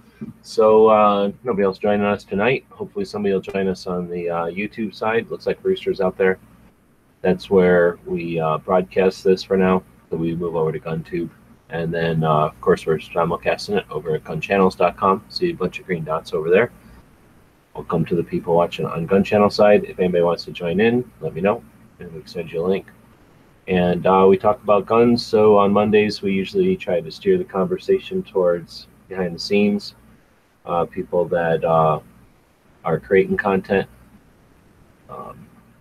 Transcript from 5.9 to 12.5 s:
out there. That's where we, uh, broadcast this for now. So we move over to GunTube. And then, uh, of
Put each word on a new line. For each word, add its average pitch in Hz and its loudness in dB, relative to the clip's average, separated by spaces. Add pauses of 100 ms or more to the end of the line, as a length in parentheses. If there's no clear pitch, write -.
out 92 -2
there. 95 0 (840)
That's - -2
where 90 4
we, 85 -6
uh, 78 -2
broadcast 92 -2
this 92 2
for 98 0
now. 92 2 (280)
So 85 -6
we 82 -4
move 85 -6
over 80 0
to 78 -8
GunTube. 82 -8 (380)
And 82 -6
then, 82 -2
uh, 76 2
of - -12